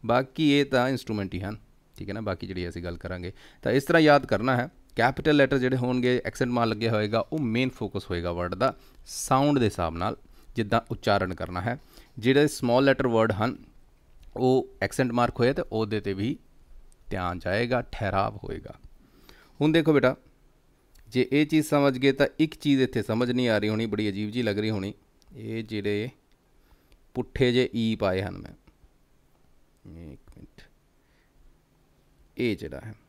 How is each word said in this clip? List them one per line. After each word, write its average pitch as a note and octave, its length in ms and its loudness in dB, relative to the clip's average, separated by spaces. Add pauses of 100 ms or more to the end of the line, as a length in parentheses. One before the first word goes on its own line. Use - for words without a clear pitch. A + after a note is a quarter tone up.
ਬਾਕੀ C3+ 460 2
ਇਹ C#3+ 140 4
ਤਾਂ B2+ 240 2
ਇੰਸਟਰੂਮੈਂਟ A2 440 -4
ਹੀ F#2+ 80 -6
ਹਨ, G#2 160 -8 (400)
ਠੀਕ F#2+ 120 -12
ਹੈ G2 40 -8
ਨਾ। A2+ 80 -8
ਬਾਕੀ F#2+ 260 -6
ਜਿਹੜੀ F2+ 220 -6
ਅਸੀਂ E2+ 140 -10
ਗੱਲ F2 140 -8
ਕਰਾਂਗੇ F2+ 360 -10 (280)
ਤਾਂ A#2 100 0
ਇਸ C3+ 120 2
ਤਰ੍ਹਾਂ E3 180 4
ਯਾਦ D3 240 6
ਕਰਨਾ A#2 300 0
ਹੈ, B2 140 -2 (260)
ਕੈਪੀਟਲ C3+ 400 2
ਲੈਟਰ C#3 220 4
ਜਿਹੜੇ B2+ 200 2
ਹੋਣਗੇ, B2 480 0
ਐਕਸੈਂਟ B2 260 -2
ਮਾਰਕ A#2 180 2
ਲੱਗਿਆ A2+ 220 -2
ਹੋਏਗਾ, G#2+ 280 0
ਉਹ D#3 200 -4
ਮੇਨ B2 300 0
ਫੋਕਸ G2+ 400 -8
ਹੋਏਗਾ F2 220 -4
ਵਰਡ F2 240 -4
ਦਾ A2+ 200 0 (300)
ਸਾਊਂਡ C#3+ 540 2
ਦੇ A#2 60 4
ਹਿਸਾਬ E2+ 320 -2
ਨਾਲ, G2 200 -4 (380)
ਜਿੱਦਾਂ A2+ 260 0 (100)
ਉਚਾਰਨ G2 420 0
ਕਰਨਾ F2+ 280 -8
ਹੈ। A#2+ 180 -4 (400)
ਜਿਹੜੇ C3+ 280 4
ਸਮਾਲ B2+ 360 2
ਲੈਟਰ C3 240 4
ਵਰਡ A2+ 240 4
ਹਨ, G#2+ 260 0 (760)
ਉਹ B2+ 340 2 (120)
ਐਕਸੈਂਟ B2 300 -2
ਮਾਰਕ A#2+ 280 0
ਹੋਏ B2 140 4
ਤੇ E3 180 -4
ਉਹਦੇ A2 280 -2
'ਤੇ G2+ 140 -4
ਵੀ G#2 240 -4 (720)
ਧਿਆਨ F2+ 300 -4
ਜਾਏਗਾ, A#2+ 420 -2
ਠਹਿਰਾਵ G#2+ 640 -4
ਹੋਏਗਾ। - 300 -12 (880)
ਹੁਣ D3+ 100 4
ਦੇਖੋ D#3 220 4
ਬੇਟਾ, C3 220 4 (920)
ਜੇ - 240 0
ਇਹ D3 140 4
ਚੀਜ਼ D3+ 220 2
ਸਮਝ C#3+ 300 2
ਗਏ C3+ 140 4
ਤਾਂ C#3 160 2 (120)
ਇੱਕ D#3+ 160 0
ਚੀਜ਼ C#3 260 2
ਇੱਥੇ A#2+ 220 0
ਸਮਝ A#2+ 280 0
ਨਹੀਂ B2 180 0
ਆ G#2+ 80 2
ਰਹੀ G#2 120 0
ਹੋਣੀ, A2 160 0
ਬੜੀ G#2 240 -2
ਅਜੀਬ G#2 200 -4
ਜਿਹੀ A#2+ 140 -4
ਲੱਗ G#2 160 -2
ਰਹੀ A2 100 -2
ਹੋਣੀ, G2+ 240 -4 (420)
ਇਹ A2+ 280 -10
ਜਿਹੜੇ G#2 460 -4 (1040)
ਪੁੱਠੇ B2 380 0
ਜਿਹੇ B2 240 2
ਈ A2+ 200 0
ਪਾਏ F#2+ 260 0
ਹਨ F#2 160 -8
ਮੈਂ, F#2 140 -16 (1600)
ਇੱਕ - 80 -20 (160)
ਮਿੰਟ, - 240 -20 (1800)
ਇਹ A2+ 200 -2
ਜਿਹੜਾ - 280 -12
ਹੈ G#2+ 100 -14 (140)